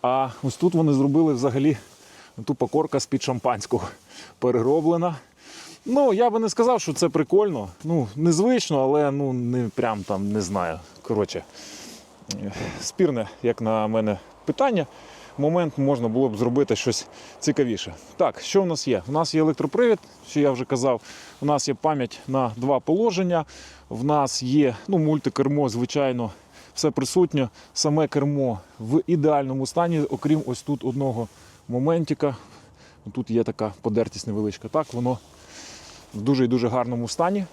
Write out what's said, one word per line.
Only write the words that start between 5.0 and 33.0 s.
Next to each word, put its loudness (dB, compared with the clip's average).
Ну, 4
я 4
би 0
не 0
сказав, 2
що -4
це 2
прикольно. 2
Ну, 0
незвично, 2
але, 4
ну, -2
не -2
прям -2
там, -2
не 0
знаю. -2
Коротше, -2
спірне, -2
як 0
на 0
мене, 0
питання. 0
Момент 0
можна 2
було 2
б -4
зробити 2
щось -2
цікавіше. -2
Так, 0
що 2
в 0
нас -2
є? 0
У -6
нас 0
є 4
електропривід, 2
що 0
я 6
вже -4
казав. 0
У -2
нас 2
є 0
пам'ять -2
на 0
два 2
положення. 0
В -8
нас 0
є, 4
ну, 2
мультикермо, 0
звичайно, -2
все 0
присутнє. 2
Саме 2
кермо 0
в 0
ідеальному 2
стані, 0
окрім 0
ось -6
тут -4
одного -2
моментика. 0